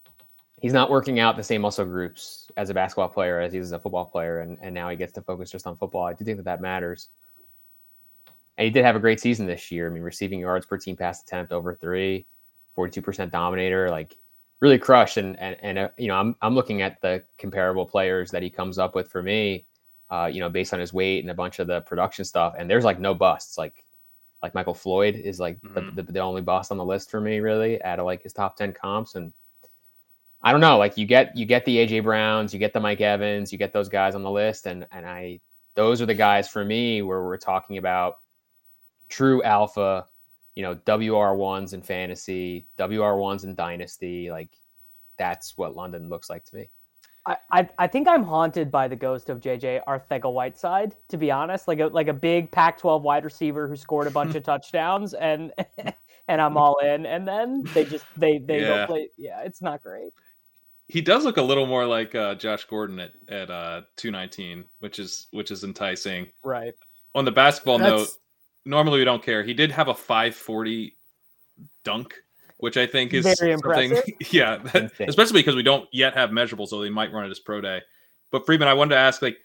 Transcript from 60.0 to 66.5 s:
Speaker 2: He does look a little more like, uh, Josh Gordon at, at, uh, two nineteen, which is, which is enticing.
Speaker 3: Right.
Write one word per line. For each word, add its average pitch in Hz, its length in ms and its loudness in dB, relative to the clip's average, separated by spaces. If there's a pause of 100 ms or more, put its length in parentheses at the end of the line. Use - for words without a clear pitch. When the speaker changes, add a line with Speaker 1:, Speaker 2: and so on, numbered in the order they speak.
Speaker 2:
He 165 120 -4
does 202 240 4
look 269 120 0
a 151 60 4
little 135 240 2
more 127 200 2
like, 113 280 -2
uh, 104 200 -2
Josh 107 300 -6
Gordon 104 340 -8
at, 87 140 -14 (160)
at, 95 220 -10
uh, 85 320 -10 (140)
two 117 140 -8
nineteen, 92 540 -12 (160)
which 104 180 -14
is, - 320 -12
which 104 200 -10
is 98 140 -10
enticing. 92 640 -6 (160)
Speaker 3:
Right. 120 320 -8 (400)